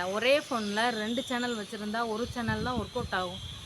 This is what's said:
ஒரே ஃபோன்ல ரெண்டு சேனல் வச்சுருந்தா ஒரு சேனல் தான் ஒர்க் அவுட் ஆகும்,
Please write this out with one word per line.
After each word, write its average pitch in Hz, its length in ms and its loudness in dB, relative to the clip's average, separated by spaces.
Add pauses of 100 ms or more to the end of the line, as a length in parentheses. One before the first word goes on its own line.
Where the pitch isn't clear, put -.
ஒரே 226 320 6
ஃபோன்ல 220 500 0
ரெண்டு 233 340 0
சேனல் 240 340 -2
வச்சுருந்தா 214 500 -2
ஒரு 220 200 -2
சேனல் 220 360 0
தான் 247 160 0
ஒர்க் 196 160 -4
அவுட் 240 180 -2
ஆகும், 185 280 -2 (240)